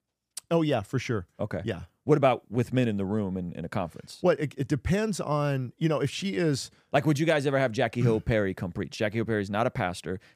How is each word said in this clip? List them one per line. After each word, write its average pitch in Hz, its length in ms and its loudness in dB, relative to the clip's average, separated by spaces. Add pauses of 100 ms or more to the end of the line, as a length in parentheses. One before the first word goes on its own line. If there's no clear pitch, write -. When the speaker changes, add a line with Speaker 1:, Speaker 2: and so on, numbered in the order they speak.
(500)
Speaker 1:
Oh, 165 120 4
yeah, 139 200 2
for 131 160 -2
sure. 104 280 -2 (120)
Speaker 2:
Okay. 95 260 -4
Speaker 1:
Yeah. 95 180 -6 (220)
Speaker 2:
What 147 120 4
about 131 340 2
with 117 220 0
men 127 160 4
in 104 80 0
the 98 80 0
room 95 320 -2
in, 90 160 -6
in 85 140 -8
a - 20 -6
conference? - 540 -6
Speaker 1:
Well, 175 160 6
it, 143 180 -4
it 139 100 -2
depends 180 540 0
on, 143 560 -2
you 160 140 0
know, 143 100 2
if 139 80 0
she 196 280 -6
is 160 340 0 (200)
Speaker 2:
Like, 139 140 4
would 151 140 4
you 160 80 2
guys 151 200 2
ever 135 120 2
have 131 120 2
Jackie 120 300 0
Speaker 1:
<clears throat> 120 80 4
Speaker 2:
Hill 110 120 4
Perry 107 340 0
come 90 180 -6
preach? 95 240 -8
Jackie 107 220 -2
Hill 110 80 -2
Perry 110 160 0
is 98 80 -6
not 107 160 0
a 123 40 0
pastor. 92 480 -4 (180)